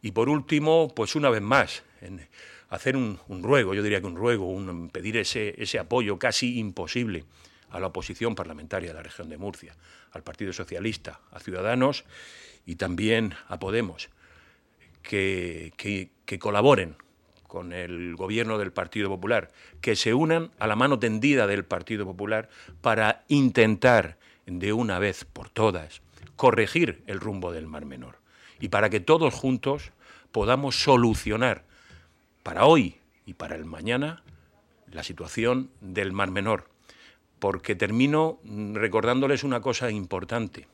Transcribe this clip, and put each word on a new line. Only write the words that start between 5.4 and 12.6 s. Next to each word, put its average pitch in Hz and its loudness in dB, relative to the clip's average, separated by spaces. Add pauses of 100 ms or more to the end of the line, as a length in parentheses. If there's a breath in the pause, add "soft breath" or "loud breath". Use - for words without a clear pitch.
ese 110 -6
apoyo 101 -2
casi 123 -2
imposible 101 -6 (460 soft breath)
a 90 -10
la 92 -4
oposición - -6
parlamentaria 85 -8
de 78 -14
la 80 -14
región 80 -16
de 78 -14
Murcia, 95 -12 (380 soft breath)
al - -16
Partido 95 -10
Socialista, 92 -8 (120)
a - -18
Ciudadanos 120 0 (600 loud breath)